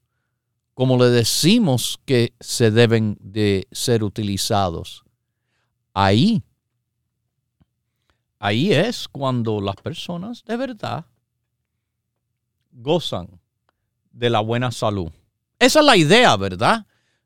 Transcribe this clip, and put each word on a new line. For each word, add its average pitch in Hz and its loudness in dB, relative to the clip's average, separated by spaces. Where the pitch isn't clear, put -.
como 127 0
le 123 6
decimos 143 0
que 120 0
se - 0
deben 110 2
de 101 -2
ser 117 -2
utilizados, 98 -4
ahí, 113 2
ahí 113 0
es 196 -2
cuando 123 -4
las 98 -4
personas - -12
de 220 -8
verdad 220 -10
gozan 117 -6
de 120 -4
la 113 0
buena 117 -4
salud. 101 -6
Esa 262 4
es 302 4
la 254 6
idea, 160 4
¿verdad? 101 -2